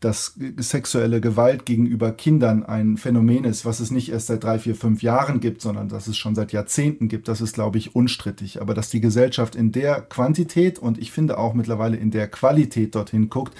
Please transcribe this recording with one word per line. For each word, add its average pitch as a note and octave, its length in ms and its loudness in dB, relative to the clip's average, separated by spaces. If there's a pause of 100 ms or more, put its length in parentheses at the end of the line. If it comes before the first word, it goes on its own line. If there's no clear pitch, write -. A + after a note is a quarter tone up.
dass - 380 -4 (180)
sexuelle A#2 640 0
Gewalt A#2+ 460 2
gegenüber A#2 460 2
Kindern A#2 500 4
ein G#2+ 340 0
Phänomen A#2+ 480 4
ist, A2+ 220 -2
was A2+ 140 -2
es A2+ 100 -4
nicht B2 200 -2
erst A2+ 180 -4
seit A2 140 -2
drei, A2+ 160 0
vier, A2+ 160 -2
fünf A2 280 0
Jahren B2+ 380 2
gibt, A2 200 -2
sondern G2+ 300 -6
dass G2+ 160 -10
es G#2+ 100 -6
schon G#2+ 180 -4
seit G#2 180 -2
Jahrzehnten C3 560 0
gibt, A2 200 -6
das A2 140 -4
ist, A2 120 -4
glaube A2 220 -2
ich, - 180 -4
unstrittig. G#2 680 -2
Aber G#2 100 -4
dass G#2+ 160 -4
die A2+ 120 -2
Gesellschaft A#2 540 2
in A2+ 160 2
der C3+ 300 0
Quantität E3+ 800 0
und A2+ 180 -2
ich - 160 -10
finde D#3 240 0
auch A2 160 -2
mittlerweile A2+ 460 -2
in A2 120 0
der G#2+ 180 -2
Qualität C3 640 2
dorthin G#2+ 340 0
guckt, C3+ 320 -6